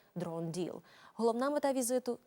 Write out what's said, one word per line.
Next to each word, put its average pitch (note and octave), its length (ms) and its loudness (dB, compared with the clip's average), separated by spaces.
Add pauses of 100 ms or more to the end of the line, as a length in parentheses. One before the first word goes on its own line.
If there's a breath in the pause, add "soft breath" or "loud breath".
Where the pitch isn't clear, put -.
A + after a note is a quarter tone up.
(160 soft breath)
«Дрон E3 360 -4
Діл». E3+ 300 -4 (320 loud breath)
Головна A#3 360 2
мета C#4+ 240 2
візиту — B3 540 0